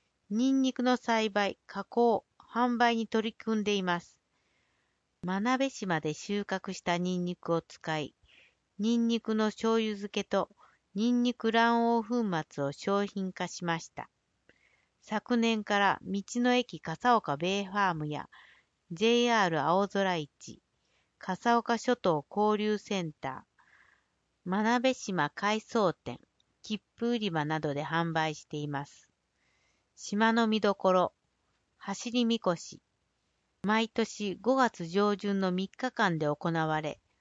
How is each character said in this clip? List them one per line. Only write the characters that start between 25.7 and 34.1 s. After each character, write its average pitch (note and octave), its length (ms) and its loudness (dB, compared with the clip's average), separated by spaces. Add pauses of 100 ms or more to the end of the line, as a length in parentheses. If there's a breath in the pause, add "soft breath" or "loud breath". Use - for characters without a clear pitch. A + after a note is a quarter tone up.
店、 - 260 -12 (440)
切 G#3+ 180 -6 (160)
符 A#3 140 -2
売 A#3 80 0
り G#3 120 -2
場 D#3 140 0
な D#3 140 -2
ど D3+ 140 -2
で C#3+ 120 -4
販 E3 260 -2
売 D#3+ 220 -2
し - 140 -16
て D3+ 100 -10
い D3 100 -6
ま C#3+ 180 -6
す。 - 220 -20 (880)
島 A3 380 2
の A3+ 140 4
見 G#3+ 120 2
ど G3+ 160 2
こ F#3 180 2
ろ、 F3+ 200 4 (640)
走 G3+ 340 -8
り A#3+ 140 2
み A3+ 140 0
こ F3 160 0
し。 - 260 -16 (800)
毎 A3 280 0
年 G#3 520 -4